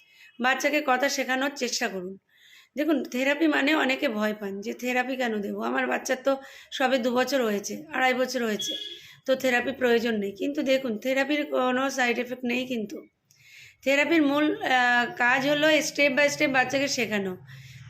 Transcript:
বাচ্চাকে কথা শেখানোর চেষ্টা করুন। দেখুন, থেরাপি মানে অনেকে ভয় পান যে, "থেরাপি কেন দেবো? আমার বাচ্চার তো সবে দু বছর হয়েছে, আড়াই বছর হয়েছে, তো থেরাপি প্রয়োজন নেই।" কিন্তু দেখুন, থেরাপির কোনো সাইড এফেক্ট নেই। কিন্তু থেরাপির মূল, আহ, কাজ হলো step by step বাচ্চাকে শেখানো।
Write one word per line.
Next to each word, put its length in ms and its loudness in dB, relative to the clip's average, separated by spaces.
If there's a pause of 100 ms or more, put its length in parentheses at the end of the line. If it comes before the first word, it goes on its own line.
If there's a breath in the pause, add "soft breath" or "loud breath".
(400 soft breath)
বাচ্চাকে 460 0
কথা 240 2
শেখানোর 460 -2
চেষ্টা 320 -4
করুন। 300 -8 (600 soft breath)
দেখুন, 260 0
থেরাপি 440 0
মানে 280 2
অনেকে 340 0
ভয় 240 -2
পান 280 -8
যে, 120 -8
"থেরাপি 420 -2
কেন 260 -2
দেবো? 200 -6
আমার 260 -2
বাচ্চার 360 -2
তো 140 2 (340 loud breath)
সবে 260 2
দু 140 0
বছর 320 2
হয়েছে, 400 -4 (100)
আড়াই 200 2
বছর 300 -2
হয়েছে, 300 -2 (520 loud breath)
তো 100 2
থেরাপি 360 0
প্রয়োজন 460 2
নেই।" 140 -4
কিন্তু 300 -4
দেখুন, 360 0
থেরাপির 480 0
কোনো 440 0
সাইড 300 0
এফেক্ট 260 -8
নেই। 200 -2
কিন্তু 320 -6 (840 loud breath)
থেরাপির 400 4
মূল, 380 2
আহ, 560 2
কাজ 300 2
হলো 200 2
step 480 2
by 120 4
step 240 0
বাচ্চাকে 360 2
শেখানো। 500 -4 (520 loud breath)